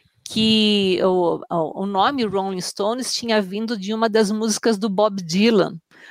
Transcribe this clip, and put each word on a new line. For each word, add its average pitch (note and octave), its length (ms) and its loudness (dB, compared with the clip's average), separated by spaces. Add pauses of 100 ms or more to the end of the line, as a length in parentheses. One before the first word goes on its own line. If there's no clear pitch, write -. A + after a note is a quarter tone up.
(240)
que G#3+ 800 2
o, F3 460 0
o, E3+ 340 -4
o - 20 -4
nome A3 380 0
Rolling F#3+ 380 -2
Stones A#3 520 -4
tinha A3 280 0
vindo G#3+ 360 -4
de G3 160 -6
uma A3+ 140 0
das G#3+ 240 2
músicas A3 460 0
do G#3+ 100 -2
Bob G3 340 0
Dylan, F#3 540 2 (360)